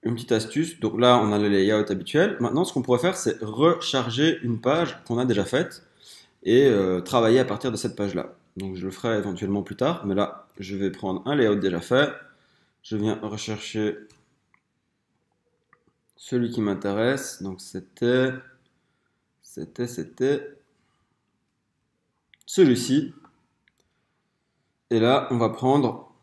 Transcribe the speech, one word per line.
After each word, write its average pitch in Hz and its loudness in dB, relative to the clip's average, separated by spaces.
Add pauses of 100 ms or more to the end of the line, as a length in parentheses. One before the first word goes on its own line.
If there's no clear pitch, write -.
une 117 -2
petite 117 -4
astuce. 139 -2
Donc 107 -2
là, 123 6
on 104 2
a 104 2
le 104 2
layout 101 2
habituel. 143 0
Maintenant, 135 0
ce - -10
qu'on 135 -2
pourrait 123 2
faire, 185 0
c'est - -4
recharger 127 0
une 117 -4
page 151 -2
qu'on 117 -2
a 131 0
déjà 104 0
faite 156 -4 (600)
et, 123 6
euh, 95 2
travailler 117 4
à 127 2
partir 117 -6
de 110 -6
cette 101 -6
page-là. 92 -6 (220)
Donc, 95 -8
je 90 -8
le 95 -6
ferai 113 -2
éventuellement 98 -2
plus 95 -10
tard, 156 -2
mais 95 0
là, - -4 (120)
je 98 -10
vais 95 -2
prendre 92 -6
un 143 -2
layout 110 4
déjà 90 0
fait. 135 2 (720)
Je - -8
viens 104 -2
rechercher 107 -6 (2250)
celui 120 -2
qui 117 -4
m'intéresse. 104 -2
Donc, 95 -10
c'était, 127 0 (1080)
c'était, - -10
c'était 127 -4 (1900)
celui-ci. 135 2 (1800)
Et 117 4
là, - 4
on 123 0
va 113 2
prendre 127 0 (120)